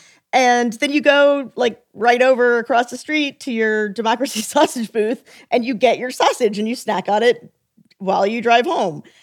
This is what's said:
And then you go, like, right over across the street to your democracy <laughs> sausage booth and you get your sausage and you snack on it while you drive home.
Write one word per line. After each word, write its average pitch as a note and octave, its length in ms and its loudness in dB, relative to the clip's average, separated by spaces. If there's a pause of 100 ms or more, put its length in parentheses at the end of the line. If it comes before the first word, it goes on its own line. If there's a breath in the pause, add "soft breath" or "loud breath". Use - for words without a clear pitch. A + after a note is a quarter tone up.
(340 loud breath)
And A#3+ 400 2
then C#4+ 180 -4
you C#4+ 100 0
go, C#4+ 540 2
like, - 260 -2 (120)
right A#3+ 280 2
over B3 380 4
across A#3+ 300 -2
the B3+ 80 -14
street D4+ 440 -6
to C#4 100 -10
your G#3+ 380 -2
democracy A3+ 520 -2
<laughs> - 0 -
sausage C#4 500 -2
booth A3 320 -2 (280 loud breath)
and B3 120 0
you B3+ 100 -4
get A3+ 260 2
your B3+ 120 -6
sausage G#3+ 480 0
and A3 80 -2
you A#3+ 80 -4
snack G3 320 -6
on G#3 160 0
it - 300 0 (460)
while G3 280 0
you A3+ 140 -4
drive A#3 240 2
home. F#3+ 380 -4 (180 soft breath)